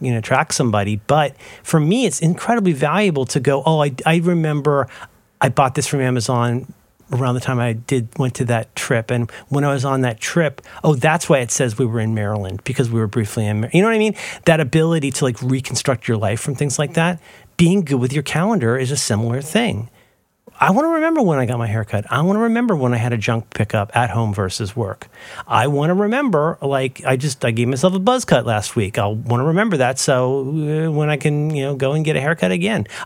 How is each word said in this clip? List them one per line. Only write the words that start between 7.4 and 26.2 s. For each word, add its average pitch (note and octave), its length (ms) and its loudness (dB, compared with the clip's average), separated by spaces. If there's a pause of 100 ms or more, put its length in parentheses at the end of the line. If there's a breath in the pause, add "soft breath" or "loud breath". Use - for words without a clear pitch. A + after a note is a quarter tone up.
time B2+ 180 -2
I A#2+ 140 0
did, A#2 360 -2 (120)
went B2+ 160 0
to C3 80 -2
that A2+ 320 -2
trip. A#2 340 -2
And A#2+ 180 0 (200 loud breath)
when C#3+ 160 0
I C#3+ 80 2
was C3+ 120 -2
on C3+ 180 0
that A#2+ 180 -2
trip, D#3 420 -2 (220 loud breath)
oh, D#3 100 4
that's D#3 340 2
why D3 100 6
it A#2+ 120 -2
says A#2+ 260 0
we C3+ 80 2
were A2+ 140 0
in A2 160 0
Maryland, G#2 480 -4
because B2 260 -2
we A2+ 120 0
were A2 80 0
briefly A2 380 -2
in G#2 160 0
Mar-," A#2+ 100 -4
you E3+ 100 6
know A3 60 4
what A3+ 60 2
I A3 40 2
mean? G#3+ 160 2 (300 loud breath)
That D#3+ 160 6
ability D#3+ 520 2
to, - 120 -2
like, B2+ 180 -2
reconstruct C3 640 -2
your F#3+ 100 2
life G#2+ 220 -2
from D3 140 -6
things C#3 240 -2
like C#3 160 -2
that, E3 260 0 (360 loud breath)
being F3+ 260 4
good C#3 140 0
with B2 160 0
your C#3+ 100 -2
calendar D3+ 560 0
is C3 140 -2
a D3 40 -2
similar A#2 440 0
thing. D3 480 -2 (760 soft breath)
I D#3 100 4
wanna D4 160 4
remember D#4+ 340 2
when D#3+ 160 2
I B2 80 0
got A#2+ 120 -2
my A#2 80 -2
hair G#2+ 180 -2
cut. G#2 260 -4
I B2 100 0
wanna G3 200 2
remember A#3 360 2
when B2+ 160 2
I A#2+ 60 0
had A#2+ 160 0
a - 20 -2
junk A2+ 380 -2
pickup G#2 420 -2
at A#2+ 140 2
home G#2+ 240 0
versus F#2+ 420 -4
work. G#2 320 -6 (400 loud breath)
I A#2 200 2
wanna D3 260 0
remember, G#3 640 0